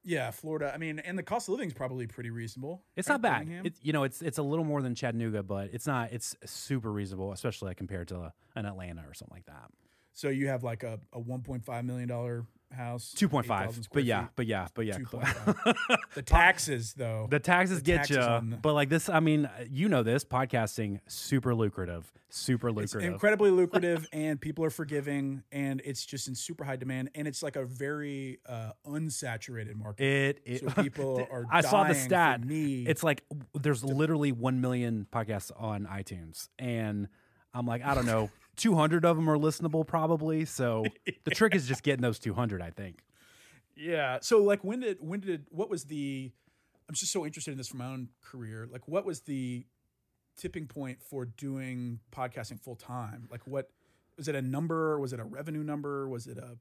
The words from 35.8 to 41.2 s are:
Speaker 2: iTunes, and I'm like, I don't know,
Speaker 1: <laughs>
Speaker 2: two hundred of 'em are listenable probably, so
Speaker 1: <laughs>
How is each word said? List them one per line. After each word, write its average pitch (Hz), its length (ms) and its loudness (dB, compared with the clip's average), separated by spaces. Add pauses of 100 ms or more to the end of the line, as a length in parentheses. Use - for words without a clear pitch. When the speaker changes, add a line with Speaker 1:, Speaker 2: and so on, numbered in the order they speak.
Speaker 2:
iTunes, 92 720 -10
and 110 500 -2 (460)
I'm 123 140 -2
like, 120 160 -2
I 139 100 0
don't 123 140 2
know, 110 240 2 (120)
Speaker 1:
<laughs> - 120 -20
Speaker 2:
two 220 180 4
hundred 160 320 6
of 165 140 8
'em 160 100 4
are 151 80 6
listenable 156 480 2
probably, 160 600 2
so 113 400 0 (200)
Speaker 1:
<laughs> - 200 -8